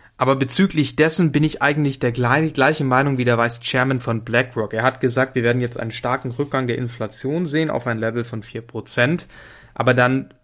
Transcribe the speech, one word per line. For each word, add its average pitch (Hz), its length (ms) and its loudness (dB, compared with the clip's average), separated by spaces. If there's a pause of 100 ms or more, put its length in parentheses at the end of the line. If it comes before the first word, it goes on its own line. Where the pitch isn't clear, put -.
(180)
aber 135 180 2
bezüglich 139 600 0
dessen 156 340 4
bin 147 140 4
ich 147 160 -2
eigentlich 143 380 0
der 123 140 0
glei-, 127 360 0
gleichen 147 380 2
Meinung 135 320 2
wie 123 60 0
der 120 140 4
Vice 117 220 0
Chairman 131 400 0
von 113 240 -4
BlackRock. 117 480 -2
Er 110 100 -2
hat 131 180 2
gesagt, 131 340 0
wir 123 80 0
werden 120 180 2
jetzt 120 180 -4
einen 113 120 -6
starken 127 400 -4
Rückgang 135 360 -2
der 120 120 -2
Inflation 127 680 -6
sehen 156 220 0
auf 131 180 -4
ein 113 120 -2
Level 113 260 -2
von 113 180 -8
vier - 200 -12
Prozent. 123 640 -2 (480)
Aber 123 180 2
dann 127 400 2 (120)